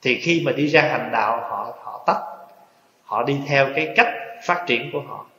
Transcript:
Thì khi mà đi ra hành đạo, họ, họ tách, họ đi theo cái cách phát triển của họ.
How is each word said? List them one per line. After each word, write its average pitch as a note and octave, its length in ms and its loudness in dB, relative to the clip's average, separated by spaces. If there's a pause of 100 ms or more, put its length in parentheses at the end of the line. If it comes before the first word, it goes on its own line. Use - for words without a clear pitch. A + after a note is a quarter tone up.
Thì B2 200 2
khi E3 240 2
mà C#3 60 2
đi C#3+ 160 2
ra D3 140 6
hành B2+ 300 0
đạo, A2+ 260 2
họ, G#2+ 360 -6 (100)
họ - 240 -14
tách, - 140 2 (840)
họ A2 180 -2
đi C#3 140 0 (100)
theo C#3 280 4
cái D#3 200 -4
cách - 180 4 (300)
phát F3 240 -2
triển B2 260 0
của C#3+ 140 -4
họ. G#2 180 -14 (140)